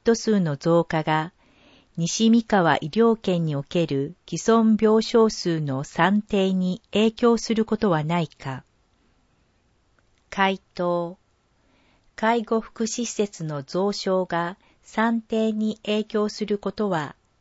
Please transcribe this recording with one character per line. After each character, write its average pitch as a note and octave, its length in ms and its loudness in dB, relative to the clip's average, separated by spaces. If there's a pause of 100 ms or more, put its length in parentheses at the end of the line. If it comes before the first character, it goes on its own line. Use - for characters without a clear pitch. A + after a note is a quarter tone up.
ド A#3 100 4
数 A3 280 0
の D3+ 160 -2
増 E3+ 260 4
加 D#3+ 200 -2
が、 D#3 280 0 (680)
西 F#3+ 320 2
三 A3+ 140 6
河 E3+ 340 4
医 D3+ 140 -6
療 A3+ 240 4
圏 F3 300 -2
に D3+ 100 -2
お C#3+ 80 -4
け E3+ 240 -2
る C#3+ 280 -4 (140)
既 E3+ 80 -6
存 A3 440 4
病 A3 200 4
床 A3 280 4
数 E3 320 -4
の C#3 240 -4
算 G3+ 360 2
定 F#3+ 320 0
に F#3 280 -2 (100)
影 A3 220 2
響 A#3 240 2
す A3 180 -4
る A3 80 2
こ G#3+ 140 -4
と G#3 120 0
は D#3 140 0
な E3+ 160 -2
い D#3+ 80 -2
か？ C3 380 -12 (1600)
回 G3 300 0 (160)
答。 F3 420 -4 (1000)
介 A3+ 260 0
護 A3+ 160 -2
福 - 240 -8
祉 A3+ 220 -4
施 - 0 -
設 G#3 400 -6
の D3 180 -6
増 F#3+ 300 -2
床 F#3 320 -2
が E3+ 320 -4 (260)
算 A3+ 380 -2
定 A3 320 -2
に G#3+ 300 -4
影 G#3+ 200 -2
響 G#3 260 -2
す - 160 -8
る G#3 120 -2
こ G3 160 -6
と G#3 160 -4
は D3+ 260 -4 (260)